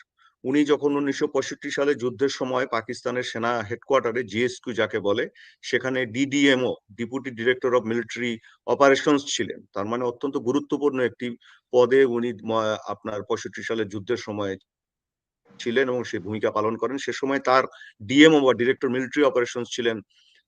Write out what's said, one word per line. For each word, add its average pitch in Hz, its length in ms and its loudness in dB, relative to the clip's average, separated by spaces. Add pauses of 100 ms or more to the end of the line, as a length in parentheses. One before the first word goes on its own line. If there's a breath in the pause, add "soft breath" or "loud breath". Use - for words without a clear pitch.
(440 soft breath)
উনি 143 220 2
যখন 143 300 2
উনিশশো 143 320 -2
পঁয়ষট্টি 143 440 -6
সালে 143 240 0
যুদ্ধের 123 340 -2
সময় 127 380 -4
পাকিস্তানের 123 560 -4
সেনা 120 380 -2
হেডকোয়ার্টারে, 120 600 -2
জিএসকিউ 120 500 -4
যাকে 107 260 -2
বলে, 101 300 -2 (320 loud breath)
সেখানে 131 440 -2
ডিডিএমও, 131 720 2 (180)
Deputy 123 420 -8
Director 123 360 0
of 120 120 2
Military 117 540 -4 (300 soft breath)
Operations 139 600 4
ছিলেন। - 460 -6
তার 101 120 -6
মানে 120 180 -4
অত্যন্ত 127 340 -6
গুরুত্বপূর্ণ 139 640 -2
একটি 120 360 -4 (360 soft breath)
পদে 127 340 6
উনি 120 280 0
ম-, 110 440 -2 (100)
আপনার 104 360 -8
পঁয়ষট্টি 107 400 -6
সালের 113 240 -4
যুদ্ধের 104 300 -4
সময় 104 400 -6 (1000)
ছিলেন 127 300 0
এবং 123 140 -2
সে 110 160 -6
ভূমিকা 107 320 -4
পালন 107 260 0
করেন। 123 200 -4
সে 127 160 -6
সময় 135 260 -2
তার 131 240 4 (400 loud breath)
ডিএমও 147 360 8
বা 131 120 6
Director 123 380 0
Military 127 340 0
Operations 123 480 0
ছিলেন 117 300 -2 (460 soft breath)